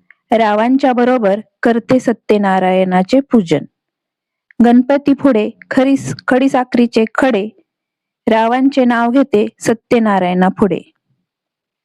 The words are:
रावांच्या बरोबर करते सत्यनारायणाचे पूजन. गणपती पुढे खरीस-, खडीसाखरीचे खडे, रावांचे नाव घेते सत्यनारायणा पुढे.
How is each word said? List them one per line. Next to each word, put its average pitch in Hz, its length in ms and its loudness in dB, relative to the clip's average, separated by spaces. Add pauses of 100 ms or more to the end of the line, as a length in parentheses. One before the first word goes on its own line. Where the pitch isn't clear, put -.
(320)
रावांच्या 233 600 2
बरोबर 233 460 0 (240)
करते 233 360 0
सत्यनारायणाचे 190 1200 0
पूजन. 180 400 0 (1040)
गणपती 269 480 2
पुढे 226 360 0 (220)
खरीस-, 269 440 -2 (120)
खडीसाखरीचे 247 800 0 (100)
खडे, 220 340 -2 (800)
रावांचे 247 580 0
नाव 233 240 0
घेते 226 380 0 (120)
सत्यनारायणा 196 880 0
पुढे. 190 440 -4 (920)